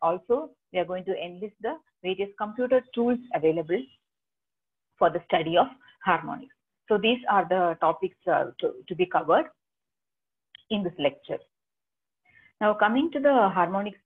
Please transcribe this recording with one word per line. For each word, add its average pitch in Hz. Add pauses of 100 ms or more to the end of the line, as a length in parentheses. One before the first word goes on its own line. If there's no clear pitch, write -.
also, 208 (220)
we 180
are 175
going 180
to 190
enlist 180
the 262 (280)
various 185
computer 247 (100)
tools 240 (160)
available 160 (1200)
for 175
the 175
study 165
of 254 (380)
harmonics. 156 (340)
So 208
these 226 (120)
are 190
the 175
topics, 165 (100)
uh, 139
to, - (140)
to 180
be 180
covered 170 (1200)
in 208
this 170
lecture. - (1160)
Now, 208
coming 226
to 294
the 269
harmonic 190 (100)